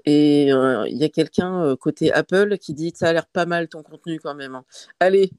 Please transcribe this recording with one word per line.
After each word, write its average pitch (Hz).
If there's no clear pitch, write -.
et, 147
euh, 127
il 117
y 131
a 156
quelqu'un, 180
euh, 139
côté 151
Apple 196
qui -
dit, « 160
Ça 170
a 165
l'air 165
pas 175
mal 170
ton 156
contenu 160
quand 147
même, 135
hein. 127
Allez, 190